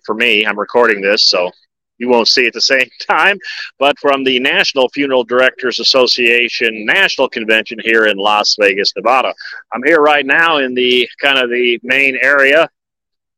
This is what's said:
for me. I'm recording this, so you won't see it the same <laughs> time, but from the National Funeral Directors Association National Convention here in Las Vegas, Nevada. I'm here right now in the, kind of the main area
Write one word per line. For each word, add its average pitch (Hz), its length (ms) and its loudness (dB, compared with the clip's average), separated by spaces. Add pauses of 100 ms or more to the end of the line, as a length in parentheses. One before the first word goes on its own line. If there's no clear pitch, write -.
for 110 80 -4
me. 110 320 0
I'm 101 120 -4
recording 107 440 0
this, 101 260 2
so 90 220 -2 (480)
you 120 100 -6
won't 117 200 2
see 127 180 2
it 110 80 -2
the 113 80 -6
same 131 340 0
<laughs> - 100 -18
time, 190 320 0 (400)
but 139 200 0
from 139 260 0
the 131 160 0
National 139 540 0
Funeral 131 300 -2
Directors 123 540 -2
Association 117 1080 0
National 160 420 0
Convention 110 540 -2
here 113 240 2
in 104 100 0
Las 104 420 0
Vegas, 98 380 0
Nevada. 110 380 0 (400)
I'm 117 100 -8
here 156 160 2
right 147 240 2
now 160 320 2
in 135 160 -2
the, 123 340 0 (140)
kind 139 180 0
of 127 120 0
the 120 320 0
main 131 400 0
area 139 440 4 (720)